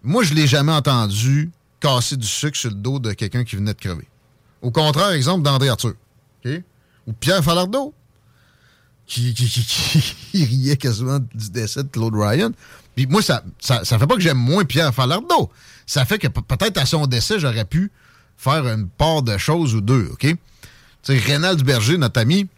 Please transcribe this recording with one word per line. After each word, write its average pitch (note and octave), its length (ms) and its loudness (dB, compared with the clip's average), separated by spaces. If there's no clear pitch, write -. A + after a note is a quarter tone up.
Moi, G#3+ 180 2
je D3 100 0
l'ai D3+ 140 4
jamais C#3+ 260 2
entendu C3+ 760 0
casser C3+ 380 0
du A2+ 100 -6
sucre D3 300 -6
sur A2+ 140 -4
le G2 40 -8
dos B2+ 240 -4
de A2 140 -4
quelqu'un A2+ 320 -4
qui G#2+ 100 -12
venait G#2 180 -4
de - 60 -10
crever. E2+ 280 -8
Au B2 100 -4
contraire, D#3 400 2
exemple D#3+ 320 0
d'André C#3 260 2
Arthur. A2 240 -2
Ok ? D3+ 180 -6
Ou A2 80 -10
Pierre E3+ 300 0
Falardeau, F#3 500 0
qui, B2 280 -4
qui, B2 140 0
qui, A#2 160 -2
qui - 840 -2
<laughs> - 0 -
riait C3 320 0
quasiment B2+ 420 -2
du A2 320 -8
décès A2+ 320 -4
de C3+ 60 -8
Claude A2+ 260 -2
Ryan. A#2 360 2
Puis C3 120 0
moi, F#3+ 140 2
ça, - 220 0
ça, - 240 0
ça A2+ 160 2
fait C#3 80 4
pas A#3 80 4
que G3 60 0
j'aime D#3 160 2
moins D3 280 2
Pierre C#3+ 280 0
Falardeau. G#3+ 560 0
Ça C3 200 0
fait G#3 140 0
que D#3 80 -2
p-, - 140 -2
peut-être G3 360 -2
à C#3 80 0
son D3+ 220 0
décès, B2+ 320 0
j'aurais A2+ 260 -2
pu F3+ 260 -2
faire C#3+ 300 0
une A2 200 -4
part D#3 340 0
de A2+ 160 -2
choses D3+ 380 0
ou G#2+ 60 0
deux, A2+ 320 2
OK ? - 80 -10
Tu D#3+ 160 2
sais, C3+ 160 0
Rénal D3 400 2
Duberger, C3 400 2
notre B2+ 220 2
ami F3 280 2